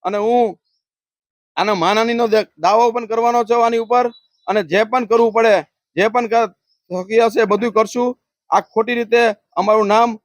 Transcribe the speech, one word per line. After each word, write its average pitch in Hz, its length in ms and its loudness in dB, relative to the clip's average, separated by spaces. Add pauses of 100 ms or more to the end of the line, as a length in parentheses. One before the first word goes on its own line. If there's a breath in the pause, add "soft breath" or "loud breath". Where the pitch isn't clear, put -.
અને 202 140 -4
હું 226 420 0 (960)
આનો 202 200 0
માનહાનિનો 226 520 0
દે-, 214 320 0
દાવો 214 320 2
પણ 240 140 -6
કરવાનો 233 380 0
છું 233 220 0
આની 233 120 0
ઉપર 240 320 0 (380)
અને 202 160 -2
જે 175 200 0
પણ 233 220 -2
કરવું 226 260 2
પડે, 214 300 2 (340)
જે 196 120 0
પણ 233 200 -2
ક-, 226 200 0 (440)
થકી 185 280 -2
હશે 226 220 2
એ 220 40 2
બધું 208 260 -2
કરશું. 240 460 -2 (320)
આ 196 120 0
ખોટી 220 320 -4
રીતે 233 420 0 (200)
અમારું 208 320 2
નામ 220 380 0